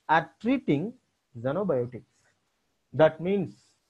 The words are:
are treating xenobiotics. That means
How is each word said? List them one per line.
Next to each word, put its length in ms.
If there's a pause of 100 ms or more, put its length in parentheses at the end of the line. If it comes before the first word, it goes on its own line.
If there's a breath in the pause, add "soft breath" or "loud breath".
are 180 (140)
treating 500 (480)
xenobiotics. 720 (800)
That 300
means 320 (360)